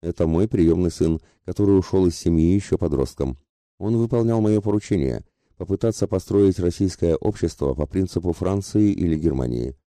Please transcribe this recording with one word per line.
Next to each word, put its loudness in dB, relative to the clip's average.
это -2
мой 2
приёмный 2
сын, 0
который 2
ушёл 2
из 0
семьи 2
ещё -2
подростком. -4
Он -2
выполнял 0
моё 2
поручение — -2
попытаться -2
построить 2
российское 0
общество -2
по -4
принципу -4
Франции 0
или 0
Германии. -2